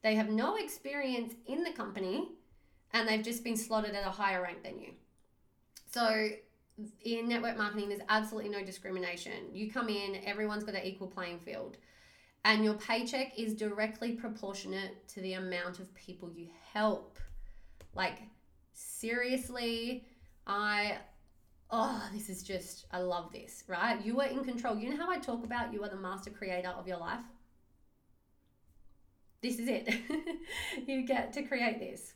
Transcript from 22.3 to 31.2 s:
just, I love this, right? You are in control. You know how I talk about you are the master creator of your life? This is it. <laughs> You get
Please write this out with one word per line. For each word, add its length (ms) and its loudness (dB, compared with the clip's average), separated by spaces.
just, 500 -6
I 60 -2
love 340 0
this, 360 -12
right? 360 2
You 180 2
are 60 4
in 160 0
control. 320 0
You 140 -2
know 160 0
how 60 2
I 80 2
talk 240 -2
about 300 0
you 100 -2
are 60 -2
the 60 -6
master 360 -6
creator 380 -2
of 180 -6
your 100 -2
life? 260 -4
This 160 0
is 80 0
it. 260 2
<laughs> 460 -6
You 180 0
get 280 2